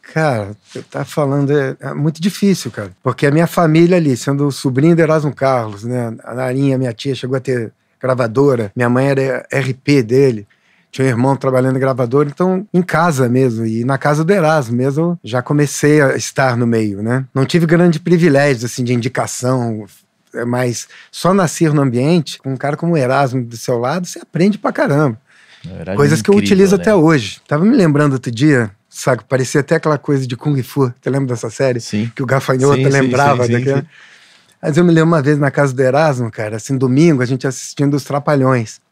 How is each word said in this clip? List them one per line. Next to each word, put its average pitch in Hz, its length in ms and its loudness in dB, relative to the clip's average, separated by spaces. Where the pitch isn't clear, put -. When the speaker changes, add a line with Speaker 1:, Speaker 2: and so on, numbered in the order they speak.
Speaker 1:
Cara, 123 380 -2
eu 123 80 -12
tava 139 220 -10
falando, 143 540 -2
é, 135 220 -4
é 139 140 -10
muito 147 260 -4
difícil, 185 500 -2
cara. 104 200 -10
Porque 131 240 -2
a 135 40 4
minha 160 160 2
família 170 500 4
ali, 151 200 2
sendo 139 360 -2
sobrinho 139 420 2
do 165 80 2
Erasmo 151 320 0
Carlos, 113 480 -2
né? 120 400 -6
A 113 120 -14
Narinha, 131 440 -2
minha 127 140 -2
tia, 135 220 -6
chegou 131 220 -6
a 127 40 -2
ter 120 320 -4
gravadora. 123 760 0
Minha 123 120 0
mãe 127 200 2
era 135 420 -2
R 131 240 -2
P 143 280 2
dele. 120 440 2
Tinha 131 140 -2
um - 40 2
irmão 127 240 2
trabalhando 131 420 0
em 131 40 -2
gravadora. 135 480 0
Então, 185 440 -2
em 180 100 2
casa 156 460 0
mesmo. 117 380 0
E 113 160 -4
na 131 160 -2
casa 147 240 0
do 165 100 0
Erasmo 151 440 0
mesmo, 151 480 -2
eu 113 40 -12
já 123 140 -2
comecei 147 580 2
a 131 140 2
estar 127 420 -2
no 120 100 0
meio, 110 360 -2
né? 123 220 -2
Não 135 100 2
tive 170 220 0
grande 170 320 4
privilégio, 143 680 2
assim, 123 180 -6
de 120 100 -2
indicação. 120 880 -4
É, 117 120 -6
mas 123 420 -4
só 180 240 0
nascer 170 400 0
no 147 80 4
ambiente, 139 560 0
com 135 140 -8
um 127 40 -6
cara 143 200 -4
como 170 160 -4
o 165 40 0
Erasmo 131 460 0
do 117 140 -12
seu 120 220 -4
lado, 151 280 -4
você - 140 -14
aprende 190 380 -2
pra 269 120 -4
caramba. 147 480 0
Speaker 2:
O 90 140 -14
Erasmo 90 160 -6
Speaker 1:
Coisas 143 240 4
Speaker 2:
é - 20 -6
Speaker 1:
que - 80 0
eu 196 40 6
Speaker 2:
incrível, 202 200 4
Speaker 1:
utilizo 196 220 4
Speaker 2:
né? 180 60 -2
Speaker 1:
até 208 120 2
hoje. 151 540 2
Tava 151 160 0
me 233 120 4
lembrando 151 360 4
outro 131 180 -4
dia, 120 400 2
sabe? - 400 -2
Parecia 131 340 0
até 160 140 0
aquela 151 220 -2
coisa 139 280 -2
de 123 100 -8
Kung 143 260 -2
Fu. 127 300 -2
Você 123 80 -4
lembra 139 180 -2
dessa 120 220 -6
série? 127 300 -2
Speaker 2:
Sim. 110 340 -6
Speaker 1:
Que - 80 -8
o 131 40 -6
gafanhoto 135 500 2
Speaker 2:
Sim, 135 80 0
sim, 139 60 4
Speaker 1:
lembrava 131 560 2
Speaker 2:
sim, 117 60 0
sim, 120 60 2
Speaker 1:
daquela. 135 220 0
Speaker 2:
sim. 139 60 -10
Speaker 1:
Mas 156 140 -2
eu 180 80 4
me 175 80 4
lembro 160 160 4
uma 160 140 2
vez 147 160 2
na 143 120 2
casa 143 240 0
do 131 80 -2
Erasmo, 131 480 0
cara, 107 260 -8
assim, 135 220 -6
domingo, 135 440 4
a 123 40 0
gente 127 200 -4
assistindo 143 480 -4
Os 143 100 -2
Trapalhões. 135 760 0